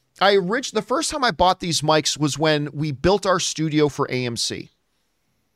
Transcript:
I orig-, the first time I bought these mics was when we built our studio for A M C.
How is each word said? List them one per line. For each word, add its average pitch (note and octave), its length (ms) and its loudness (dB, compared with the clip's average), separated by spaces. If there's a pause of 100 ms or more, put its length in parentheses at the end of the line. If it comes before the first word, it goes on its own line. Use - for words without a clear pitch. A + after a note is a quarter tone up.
(200)
I G3+ 160 6
orig-, G3 360 0
the G#3+ 100 -2
first D4 280 -2
time C#4+ 140 -4
I A#3 80 2
bought F3+ 260 2
these E3+ 220 -4
mics D#3 360 2
was C#3 220 -2
when D3+ 340 0
we D3 200 -4
built F#3+ 340 2
our F#3 140 2
studio D3+ 480 0
for C3+ 200 -2
A B2+ 160 -4
M A#2 120 -6
C. - 340 -6 (840)